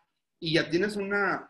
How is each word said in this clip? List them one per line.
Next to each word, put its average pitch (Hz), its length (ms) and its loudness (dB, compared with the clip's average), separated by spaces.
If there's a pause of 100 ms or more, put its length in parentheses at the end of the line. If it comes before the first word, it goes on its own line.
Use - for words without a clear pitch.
(440)
y 160 120 -2
ya 151 120 4
tienes 190 280 0
una, 196 540 -2